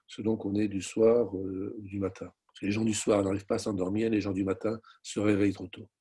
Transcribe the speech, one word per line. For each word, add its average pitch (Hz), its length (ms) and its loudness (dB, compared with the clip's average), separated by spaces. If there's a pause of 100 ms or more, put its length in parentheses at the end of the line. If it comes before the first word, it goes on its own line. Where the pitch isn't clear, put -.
selon 110 300 -2
qu'on 101 180 -4
est 104 140 2
du 98 120 -4
soir, 113 560 4
euh, 95 420 -6
ou 107 40 -12
du 101 160 -8
matin. 90 320 -4 (160)
Parce - 140 -20
que - 60 -4
les 98 60 0
gens 110 120 0
du 110 100 2
soir 104 280 2
n'arrivent 98 240 -2
pas 113 100 0
à - 20 0
s'endormir, 104 520 0
les 107 100 2
gens 101 120 -2
du 95 120 0
matin 110 360 -2 (220)
se - 180 -6
réveillent 101 340 4
trop 92 140 -10
tôt. - 200 -16 (120)